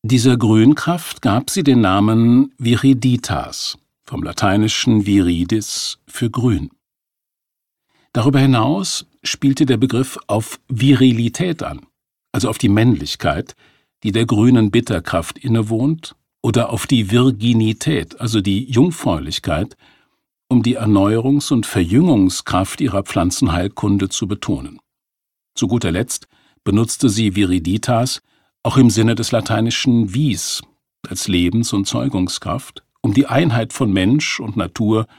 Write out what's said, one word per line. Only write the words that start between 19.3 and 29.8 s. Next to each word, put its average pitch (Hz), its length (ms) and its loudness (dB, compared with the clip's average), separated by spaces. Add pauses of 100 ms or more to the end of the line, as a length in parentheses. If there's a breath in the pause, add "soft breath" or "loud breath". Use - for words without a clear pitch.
um 123 140 4
die 120 160 0
Erneuerungs- 113 720 2
und 117 140 0
Verjüngungskraft 98 1120 0
ihrer 98 220 -2
Pflanzenheilkunde 95 1080 -2
zu - 180 -6
betonen. - 520 -8 (760)
Zu - 120 -4
guter 110 240 -2
Letzt 98 380 -6 (360)
benutzte 110 460 0
sie 104 240 0
Viriditas 98 880 -2 (400)
auch 113 160 -2
im 123 100 8
Sinne 110 280 2
des 113 160 -6
lateinischen 113 800 0